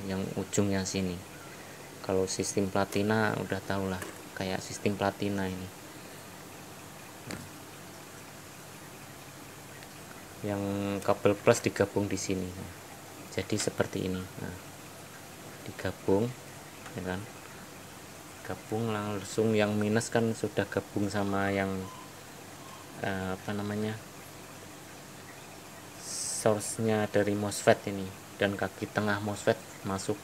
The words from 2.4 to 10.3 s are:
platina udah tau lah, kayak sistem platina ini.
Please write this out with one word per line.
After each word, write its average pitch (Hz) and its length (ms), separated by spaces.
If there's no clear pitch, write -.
platina 104 720
udah 95 240
tau 98 240
lah, 92 80
kayak 95 240
sistem - 320
platina 98 560
ini. 92 180